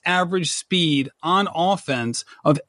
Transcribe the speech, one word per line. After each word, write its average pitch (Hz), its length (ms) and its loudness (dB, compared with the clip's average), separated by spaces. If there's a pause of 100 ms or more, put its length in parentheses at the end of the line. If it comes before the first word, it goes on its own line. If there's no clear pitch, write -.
average 180 460 0
speed 156 580 0 (140)
on 185 300 2
offense 143 720 -2 (180)
of 147 260 2